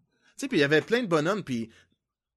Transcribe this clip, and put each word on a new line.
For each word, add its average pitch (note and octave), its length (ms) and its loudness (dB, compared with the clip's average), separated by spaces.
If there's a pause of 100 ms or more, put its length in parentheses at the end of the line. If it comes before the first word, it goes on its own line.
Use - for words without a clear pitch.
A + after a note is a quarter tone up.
(380)
sais, C#4 100 -8
puis A#3 120 0
il - 20 6
y C#3+ 40 4
avait D3 160 4
plein A#3 200 -2
de A#3+ 60 -6
bonhommes, E3+ 360 0
puis, A#2 260 -6 (680)